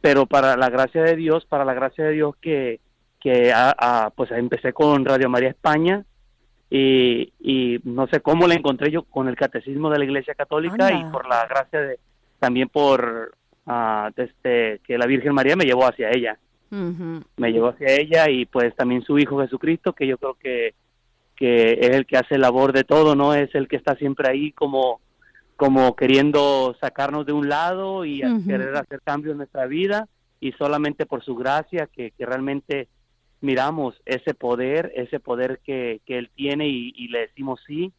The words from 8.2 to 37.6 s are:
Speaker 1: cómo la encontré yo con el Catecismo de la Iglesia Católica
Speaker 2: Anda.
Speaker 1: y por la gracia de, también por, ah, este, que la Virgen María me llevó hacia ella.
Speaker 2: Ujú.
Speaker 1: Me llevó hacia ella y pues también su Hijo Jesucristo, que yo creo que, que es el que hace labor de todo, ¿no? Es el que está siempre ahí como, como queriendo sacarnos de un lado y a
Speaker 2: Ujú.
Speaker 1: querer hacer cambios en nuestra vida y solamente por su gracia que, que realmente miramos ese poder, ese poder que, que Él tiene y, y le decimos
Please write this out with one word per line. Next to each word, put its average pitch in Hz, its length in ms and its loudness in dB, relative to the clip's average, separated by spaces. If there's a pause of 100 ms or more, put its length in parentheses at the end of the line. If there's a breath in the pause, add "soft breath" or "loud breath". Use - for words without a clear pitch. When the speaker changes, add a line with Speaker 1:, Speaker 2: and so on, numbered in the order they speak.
Speaker 1:
cómo 170 260 4
la 170 60 4
encontré 151 380 0
yo 165 120 -4
con 131 240 -4
el 123 80 -4
Catecismo 139 540 -4
de 151 100 2
la 139 60 0
Iglesia 139 300 -4
Católica 165 520 -2
Speaker 2:
Anda. 190 60 2
Speaker 1:
y 156 180 -6
por 127 160 -8
la 117 200 0
gracia 135 340 -2
de, 135 180 -6 (380)
también 127 320 0
por, 123 640 0 (320)
ah, 110 500 -2
este, 120 680 -2
que 120 120 -4
la 120 100 2
Virgen 135 260 0
María 139 240 2
me 180 80 2
llevó 127 200 4
hacia 117 260 0
ella. 117 260 -2 (340)
Speaker 2:
Ujú. 170 520 -8 (120)
Speaker 1:
Me 117 160 -2
llevó 117 180 2
hacia 135 220 -2
ella 156 380 2
y 127 160 0
pues 120 300 -2
también 123 260 -2
su 143 180 0
Hijo 139 220 0
Jesucristo, 156 500 -2
que 139 160 -4
yo 131 100 -2
creo 131 180 -8
que, 120 400 -6 (600)
que 117 460 4
es 123 80 4
el 135 160 2
que 131 120 0
hace 135 200 0
labor 131 340 4
de 131 140 2
todo, 151 300 4
¿no? 143 180 2
Es 143 220 0
el 135 120 -2
que - 80 -6
está 135 200 -2
siempre 139 340 -2
ahí 147 240 -2
como, 135 480 -2 (560 soft breath)
como 135 400 4
queriendo 139 840 2
sacarnos 143 460 -4
de 147 80 -4
un 143 160 -2
lado 185 560 -4
y 143 180 -8
a 254 100 0
Speaker 2:
Ujú. 202 140 -2
Speaker 1:
querer 135 300 -4
hacer 139 260 -10
cambios 151 300 -6
en 143 60 -8
nuestra 135 260 -6
vida 196 420 -4 (320)
y 131 140 -6
solamente 147 520 -4
por 123 200 -8
su 127 100 -8
gracia 147 560 -4
que, 120 200 -12
que 123 140 -12
realmente 135 600 -6 (540)
miramos 139 540 -2 (100)
ese 131 280 -6
poder, 127 640 -4
ese 127 240 -8
poder 127 440 -6
que, 123 420 -8
que 127 120 -8
Él 120 180 -10
tiene 143 320 -4
y, 123 280 -6
y 123 120 -16
le 117 140 -6
decimos 131 440 -10